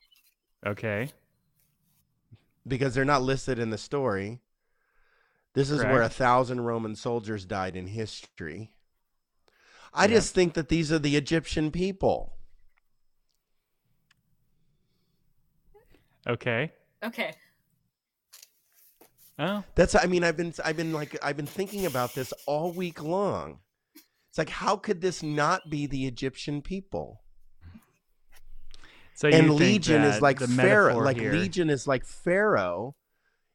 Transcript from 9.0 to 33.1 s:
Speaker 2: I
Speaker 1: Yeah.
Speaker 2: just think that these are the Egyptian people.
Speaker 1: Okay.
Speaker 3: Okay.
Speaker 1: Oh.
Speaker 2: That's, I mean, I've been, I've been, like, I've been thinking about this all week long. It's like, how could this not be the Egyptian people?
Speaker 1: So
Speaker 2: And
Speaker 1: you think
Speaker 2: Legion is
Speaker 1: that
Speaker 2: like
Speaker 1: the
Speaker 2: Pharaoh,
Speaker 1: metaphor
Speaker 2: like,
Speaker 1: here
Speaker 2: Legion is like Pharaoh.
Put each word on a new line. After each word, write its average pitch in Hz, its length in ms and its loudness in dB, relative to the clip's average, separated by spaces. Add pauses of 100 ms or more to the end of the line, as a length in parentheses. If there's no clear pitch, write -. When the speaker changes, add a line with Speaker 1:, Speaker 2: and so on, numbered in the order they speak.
Speaker 2:
I 160 120 2
Speaker 1:
Yeah. 220 120 6
Speaker 2:
just - 180 2
think 180 200 4
that 160 140 -4
these 160 240 2
are 160 60 4
the 147 180 2
Egyptian 156 540 0
people. 180 680 -2 (4000)
Speaker 1:
Okay. 120 460 -2 (300)
Speaker 3:
Okay. 214 320 -8 (2000)
Speaker 1:
Oh. 196 240 -2 (120)
Speaker 2:
That's, 180 200 6
I 180 120 6
mean, 175 180 2
I've 170 120 2
been, 170 180 -6 (100)
I've 156 120 -2
been, 165 160 -4
like, 151 300 -6
I've 143 140 -4
been 151 100 -6
thinking 190 400 -6
about 127 280 -2
this 131 180 -6 (140)
all 151 260 -2
week 170 300 -8
long. 147 560 -4 (720)
It's - 80 -20
like, 160 100 -2
how - 280 -2
could 196 240 -4
this 180 220 -4
not 151 480 0
be 147 160 -4
the 131 200 -4
Egyptian 135 560 -6
people? 107 600 -10 (1900)
Speaker 1:
So - 140 2
Speaker 2:
And 160 180 10
Speaker 1:
you 156 40 6
think 147 100 4
Speaker 2:
Legion 165 420 4
is 143 120 4
Speaker 1:
that 143 80 0
Speaker 2:
like 139 180 4
Speaker 1:
the 127 80 -2
Speaker 2:
Pharaoh, 190 380 6
Speaker 1:
metaphor 117 180 2
Speaker 2:
like, 127 140 2
Speaker 1:
here 110 140 -2
Speaker 2:
Legion 175 380 0
is 139 160 -2
like 135 180 0
Pharaoh. 139 920 0 (580)